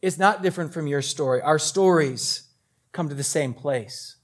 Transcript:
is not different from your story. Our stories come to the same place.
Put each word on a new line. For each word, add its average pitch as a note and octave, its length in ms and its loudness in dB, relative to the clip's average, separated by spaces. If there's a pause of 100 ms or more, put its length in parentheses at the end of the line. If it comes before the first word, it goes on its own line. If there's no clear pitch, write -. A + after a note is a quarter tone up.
is F3 160 -2
not G3 240 4
different F3+ 320 -2
from D#3 140 -6
your C#3+ 140 0
story. C3 400 0
Our D#3 180 4
stories D#3+ 880 2 (440)
come D#3+ 160 -4
to C#3+ 60 -8
the C#3 80 -6
same C3+ 300 -2
place. C3 720 -6